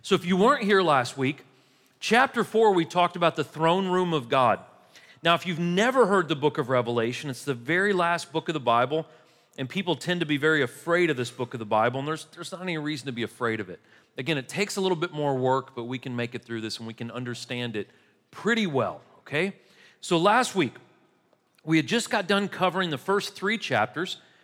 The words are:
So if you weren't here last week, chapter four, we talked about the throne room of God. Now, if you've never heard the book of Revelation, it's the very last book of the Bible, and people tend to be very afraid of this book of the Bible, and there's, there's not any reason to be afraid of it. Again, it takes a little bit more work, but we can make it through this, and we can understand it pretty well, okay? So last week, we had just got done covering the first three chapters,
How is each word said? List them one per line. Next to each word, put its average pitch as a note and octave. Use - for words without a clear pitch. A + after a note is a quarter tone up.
So G3
if E3+
you F3+
weren't A#3+
here G3
last C#3
week, C3+
chapter A#3+
four, A3
we F3
talked F3
about E3+
the D3+
throne E3+
room F3+
of C3+
God. B2
Now, E3+
if E3
you've E3+
never G#3
heard F#3
the D#3
book D3
of C3
Revelation, A#2+
it's -
the C#3
very E3+
last F3
book D#3
of E3+
the D3+
Bible, B2+
and C3
people F3
tend F3
to E3
be D3
very D3+
afraid E3+
of C#3+
this A#2+
book B2
of A#2
the A2
Bible, A2+
and C#3
there's, D#3
there's F3
not F3+
any F3
reason D3
to C3+
be A#2
afraid A2
of F#2
it. E2
Again, C#3
it B2+
takes G3
a G3+
little F#3
bit E3+
more D3
work, B2+
but A#2+
we B2
can B2
make A#2+
it A2+
through A2+
this, A2
and A2+
we A2+
can A#2
understand A#2+
it G2+
pretty A3
well, A#2
okay? F3+
So -
last G#3
week, D#3
we D#3+
had D3+
just A3
got G#3
done G3+
covering F3+
the C#3+
first G3
three G#3
chapters, C3